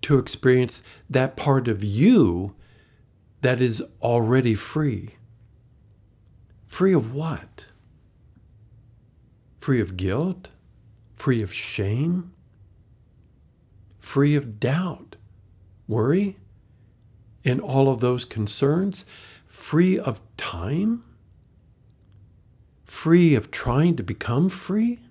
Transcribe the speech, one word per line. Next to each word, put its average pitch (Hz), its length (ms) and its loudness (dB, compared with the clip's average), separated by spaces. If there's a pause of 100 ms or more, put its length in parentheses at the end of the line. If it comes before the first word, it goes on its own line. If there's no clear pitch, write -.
to 143 160 2
experience 127 640 0 (280)
that 131 260 0
part 135 320 0
of 104 160 -2
you 104 720 2 (840)
that 127 200 2
is 117 220 -2 (180)
already 120 540 2
free. 127 600 -6 (1500)
Free 190 260 2
of 120 200 0
what? 147 520 -8 (1900)
Free 127 240 0
of 92 160 -6
guilt? 117 520 -4 (680)
Free 123 260 0
of 101 120 -8
shame? 156 760 -4 (1700)
Free 143 360 0
of 120 240 -4
doubt, 156 580 -4 (720)
worry, 151 500 0 (1080)
and 127 160 0
all 135 280 2
of 123 100 -2
those 123 260 0
concerns? 147 800 -2 (400)
Free 180 540 0
of 113 220 -6 (160)
time? 170 680 -4 (1800)
Free 165 500 4
of - 160 -2
trying 147 460 0
to 113 60 -8
become 117 460 -2
free? 220 500 -2 (120)